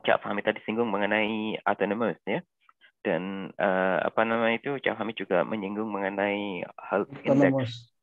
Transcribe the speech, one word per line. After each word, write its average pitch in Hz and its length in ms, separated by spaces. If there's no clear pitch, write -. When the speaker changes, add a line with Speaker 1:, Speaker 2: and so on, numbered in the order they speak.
Speaker 1:
Cak - 160
Fahmi 104 240
tadi 107 240
singgung 110 240
mengenai 107 720
autonomous 101 640
ya. 151 160
Dan, 95 560
eh, 92 480
apa - 160
namanya 113 400
itu, 139 160
Cak 110 240
Fahmi 110 160
juga 95 240
menyinggung 104 480
mengenai 101 720
health - 320
index. 139 80
Speaker 2:
Autonomous. 135 560